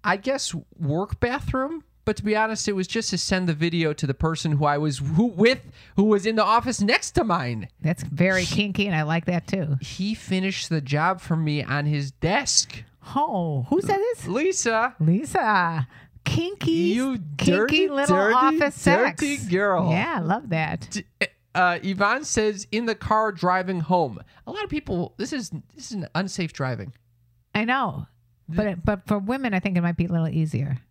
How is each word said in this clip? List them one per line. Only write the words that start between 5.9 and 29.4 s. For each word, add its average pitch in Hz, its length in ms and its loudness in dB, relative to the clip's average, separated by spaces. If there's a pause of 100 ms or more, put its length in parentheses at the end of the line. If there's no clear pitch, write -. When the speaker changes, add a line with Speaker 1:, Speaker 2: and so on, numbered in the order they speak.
Speaker 1:
who 196 80 4
was 208 220 4
in 220 100 0
the 214 80 4
office 226 360 2
next 214 320 2
to - 120 2
mine." 123 440 -2 (120)
Speaker 2:
That's - 220 -2
very 180 420 2
Speaker 1:
He - 120 -4
Speaker 2:
kinky, 202 300 -2
and 185 80 0
I 156 80 2
like 160 240 0
that 175 220 -2
too. 156 320 -2
Speaker 1:
He 208 340 -6
finished 190 540 -4
the 160 120 0
job 151 400 0
for 165 160 -2
me 151 280 0
on 147 220 -2
his 143 260 0
desk. - 720 0 (320)
Speaker 2:
Oh, 170 540 0
who 339 100 4
said 392 160 0
this? 453 320 -2
Speaker 1:
Lisa. 240 720 0
Speaker 2:
Lisa. 180 880 2 (340)
Kinky, 349 480 -2
Speaker 1:
You 254 480 2 (200)
Speaker 2:
kinky - 120 4
Speaker 1:
dirty, 277 380 4
Speaker 2:
little 277 280 2
Speaker 1:
dirty, 208 180 4
Speaker 2:
office 285 400 4
sex. 220 480 2
Speaker 1:
dirty 285 160 -2 (100)
girl. 185 420 2
Speaker 2:
Yeah, 233 280 0
I - 20 -2
love 208 300 -2
that. 160 400 -2
Speaker 1:
D-, 208 140 -8 (500)
uh, 175 280 2
Yvonne 202 420 0
says, 214 460 -2
"In 226 160 -2
the 220 80 0
car 214 380 0
driving 180 480 0
home." 156 400 0 (260)
A - 60 -10
lot 415 100 -6
of 392 80 -6
people, 208 460 -4
this 254 160 -6
is, 247 180 -6 (240)
this 262 120 -18
is - 60 -12
an 185 220 -6
unsafe 180 380 -4
driving. 127 400 -6 (640)
Speaker 2:
I 214 100 0
know. 226 420 -2 (420)
Speaker 1:
Th- 160 80 -4
Speaker 2:
But 214 100 2
it, 175 180 -4
but 202 220 0
for 208 120 2
women, 233 360 -2